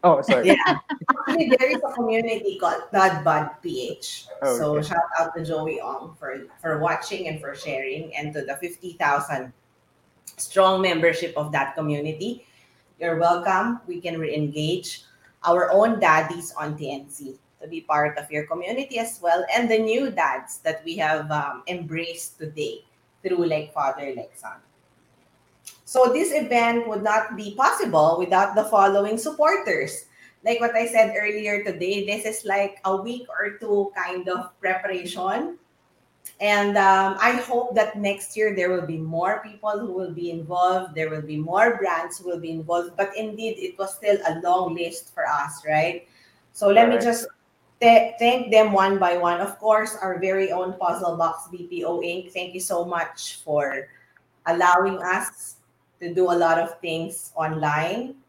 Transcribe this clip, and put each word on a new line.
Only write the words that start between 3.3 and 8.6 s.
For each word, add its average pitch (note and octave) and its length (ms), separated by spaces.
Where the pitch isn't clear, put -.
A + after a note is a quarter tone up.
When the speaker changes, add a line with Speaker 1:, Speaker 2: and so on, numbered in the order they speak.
Speaker 2:
P B2+ 340
H. - 300
So D3+ 340
Speaker 1:
Okay. D3+ 140
Speaker 2:
shout E3+ 260
out E3 160
to E3+ 80
Joey D#3 380
Ong C3+ 400
for, C3+ 260
for D#3 160
watching E3+ 540
and D3+ 80
for C#3 160
sharing, C3+ 580
and D3 200
to C#3+ 120
the C#3 160